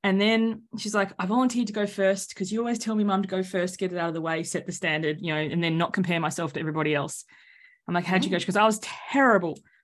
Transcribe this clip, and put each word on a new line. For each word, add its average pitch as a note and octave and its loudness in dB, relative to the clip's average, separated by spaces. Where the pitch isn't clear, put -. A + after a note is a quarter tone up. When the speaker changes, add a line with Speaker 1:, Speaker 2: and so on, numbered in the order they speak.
Speaker 1:
And F#3+ 4
then A3+ 4
she's G#3+ -6
like, G3+ 0
"I F#3 -4
volunteered A#3+ 2
to G#3+ -8
go G#3 0
first G3 0
'cause F#3 -6
you A3 -2
always A#3+ -2
tell A3 -4
me, G#3+ 2
Mum, G3 2
to F#3 -4
go F#3+ -2
first, F#3 -2
get F#3 -2
it F3+ -4
out E3+ -2
of D#3+ -4
the E3 -4
way, E3 -2
set - -6
the F3+ -8
standard, D#3 0
you D#3+ -2
know, D3+ 0
and D#3+ 0
then E3 0
not E3+ 0
compare F3 0
myself D#3+ -2
to - -4
everybody D#3 0
else." D3 -4
I'm F3 -2
like, F3 0
"How'd F#3 2
you F#3 -2
go?" F#3 2
Speaker 2:
Mm. E3+ 0
Speaker 1:
She - -6
goes, G3 -2
"I G#3 6
was G#3+ 4
terrible." A3 2